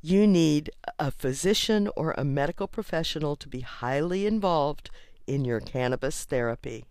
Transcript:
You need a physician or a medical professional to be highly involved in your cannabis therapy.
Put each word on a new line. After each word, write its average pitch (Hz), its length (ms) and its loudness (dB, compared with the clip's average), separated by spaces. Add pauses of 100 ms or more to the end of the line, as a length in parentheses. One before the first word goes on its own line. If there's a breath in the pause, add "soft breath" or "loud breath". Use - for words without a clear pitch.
You 190 220 6
need 160 460 6 (260)
a 139 140 0
physician 202 840 0
or 156 220 -2
a 131 60 -2
medical 143 440 -2
professional 160 680 -4
to - 120 -14
be 127 120 -10
highly 151 680 -2
involved 175 640 0 (380 soft breath)
in 139 180 0
your 117 140 0
cannabis 127 640 -2
therapy. 120 680 -4